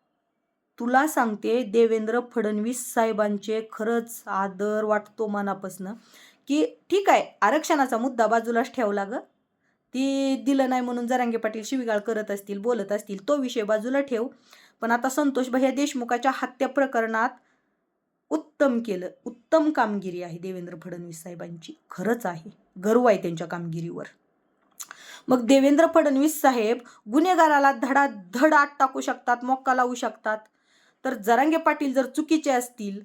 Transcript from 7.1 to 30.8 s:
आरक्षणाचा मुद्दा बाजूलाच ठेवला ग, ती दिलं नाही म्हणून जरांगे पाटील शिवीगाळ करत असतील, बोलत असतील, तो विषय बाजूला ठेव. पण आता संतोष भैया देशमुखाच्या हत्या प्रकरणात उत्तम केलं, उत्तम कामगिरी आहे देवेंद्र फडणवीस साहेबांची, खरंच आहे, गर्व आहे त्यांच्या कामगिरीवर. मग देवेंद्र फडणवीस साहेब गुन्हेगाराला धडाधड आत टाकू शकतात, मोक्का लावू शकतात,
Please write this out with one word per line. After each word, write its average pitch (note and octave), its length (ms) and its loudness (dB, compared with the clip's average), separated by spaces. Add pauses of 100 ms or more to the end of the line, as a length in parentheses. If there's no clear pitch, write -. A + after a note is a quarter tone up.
आरक्षणाचा C4 560 2
मुद्दा A#3 300 0
बाजूलाच A#3 480 0
ठेवला G3+ 280 -2
ग, A3 160 -8 (720)
ती C4+ 420 0 (100)
दिलं C4+ 240 2
नाही B3+ 120 0
म्हणून A#3+ 260 -4
जरांगे A#3+ 300 0
पाटील A3 260 -6
शिवीगाळ A3+ 380 -2
करत G#3+ 300 -4
असतील, G3+ 280 -8
बोलत G#3 320 -2
असतील, G3+ 360 -6
तो D4 100 2
विषय B3 260 -4
बाजूला A3 380 0
ठेव. B3 260 -4 (540)
पण A#3 100 -2
आता A3+ 200 0
संतोष C4+ 380 0
भैया C4 220 2
देशमुखाच्या B3 640 -2
हत्या - 340 -4
प्रकरणात A#3 720 -2 (880)
उत्तम C#4 480 0
केलं, F#3 300 -6 (160)
उत्तम D#4 460 2
कामगिरी G3 520 -2
आहे E3 160 -10
देवेंद्र F3+ 440 -10
फडणवीस E3+ 400 -14
साहेबांची, E3+ 500 -14 (180)
खरंच A3+ 340 -4
आहे, F3 240 -8 (340)
गर्व A#3 220 4
आहे G#3 120 6
त्यांच्या E3+ 300 -6
कामगिरीवर. E3+ 580 -8 (1200)
मग B3+ 180 2
देवेंद्र C#4 400 6 (100)
फडणवीस D4 460 2
साहेब A#3+ 360 2 (340)
गुन्हेगाराला D#4 600 4
धडाधड C#4 800 2
आत C#4+ 140 6 (120)
टाकू C4+ 220 0
शकतात, A#3+ 420 -2
मोक्का C4 300 0
लावू B3 220 0
शकतात, A3 420 -6 (680)